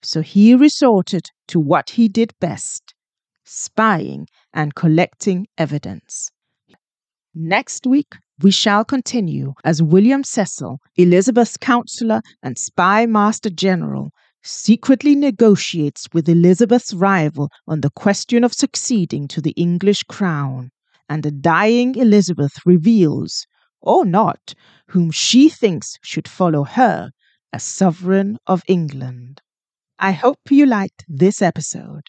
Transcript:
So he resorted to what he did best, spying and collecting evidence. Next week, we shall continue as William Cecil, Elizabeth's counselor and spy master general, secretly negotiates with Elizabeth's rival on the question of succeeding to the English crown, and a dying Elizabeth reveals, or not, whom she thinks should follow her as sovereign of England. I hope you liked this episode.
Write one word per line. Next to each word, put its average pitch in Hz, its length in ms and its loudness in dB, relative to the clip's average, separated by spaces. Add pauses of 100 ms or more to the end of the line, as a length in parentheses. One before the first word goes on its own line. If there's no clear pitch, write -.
So - 160 -6
he 202 340 4
resorted 247 720 2 (200)
to 170 140 -2
what 143 300 -2
he 226 180 2
did 226 320 -2
best, - 520 -10 (520)
spying 147 840 -4 (260)
and 151 220 -6
collecting 180 720 0 (100)
evidence. 147 720 -8 (1040)
Next 175 540 -6
week, 277 280 0 (260)
we 196 100 6
shall 208 320 0
continue 160 680 -4 (100)
as 156 180 0
William 214 440 4
Cecil, 143 540 -6 (180)
Elizabeth's 190 580 4
counselor 233 680 -4 (220)
and 131 140 -8
spy 202 480 0
master 214 440 0
general, 156 640 -4 (360)
secretly 269 680 2
negotiates 208 1000 0
with 165 160 -2
Elizabeth's 185 640 2
rival 165 560 0 (180)
on 156 140 -4
the 147 80 -2
question 233 540 0
of 240 100 0
succeeding 175 720 -4
to 156 140 -8
the 156 160 -4
English 175 460 0
crown, 139 680 -6 (400)
and 147 160 -6
a 147 60 -4
dying 208 640 2
Elizabeth 202 580 2 (100)
reveals, 175 840 2 (340)
or 302 240 2
not, 190 480 -2 (360)
whom 170 200 0
she 262 400 4
thinks - 540 -4
should - 240 -10
follow 156 360 0
her 190 460 0 (420)
as - 120 -12
sovereign 190 800 -2
of 185 220 0
England. 135 720 -6 (560)
I 190 140 -2
hope 247 400 -2
you 285 160 6
liked 208 400 -4
this 175 340 0
episode. - 680 -6